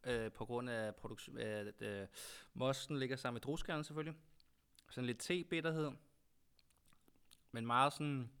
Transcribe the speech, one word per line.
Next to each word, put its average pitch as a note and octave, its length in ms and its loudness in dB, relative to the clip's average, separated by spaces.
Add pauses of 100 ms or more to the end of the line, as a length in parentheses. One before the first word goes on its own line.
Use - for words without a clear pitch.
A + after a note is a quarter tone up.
øh, A2+ 280 0
på - 140 -8
grund A#2+ 240 -2
af A2 260 -2
produks-, - 420 -8
at, G#2+ 440 -2
øh, G2+ 260 -2 (460)
mosten C3+ 460 2
ligger C3 160 2
sammen B2 200 -2
med A2+ 60 -4
drueskærlen D#3 420 0
selvfølgelig. D#3 320 -4 (760)
Sådan B2+ 160 -2
lidt A#2+ 140 2
tebitterhed, E3 720 2 (1600)
men A2+ 140 -2
meget B2 280 8
sådan C#3 460 0